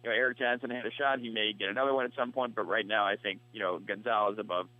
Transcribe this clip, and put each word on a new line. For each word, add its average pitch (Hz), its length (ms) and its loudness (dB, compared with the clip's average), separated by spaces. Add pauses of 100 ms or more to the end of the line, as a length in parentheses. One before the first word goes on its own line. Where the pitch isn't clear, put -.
You 117 80 -4
know, 110 60 4
Eric 123 220 2
Johnson 123 320 0
had 123 140 -4
a 113 60 -2
shot. 135 300 0
He 120 80 -6
may 107 240 0
get 98 160 -4
another 131 260 2
one 127 120 2
at 123 100 -6
some 127 160 -2
point, 123 220 -2
but 104 120 0
right 101 200 2
now 104 200 2
I 101 100 2
think, 98 240 -4 (120)
you 110 80 -10
know, 90 180 0
Gonzalez 104 600 0
above 90 300 -4 (120)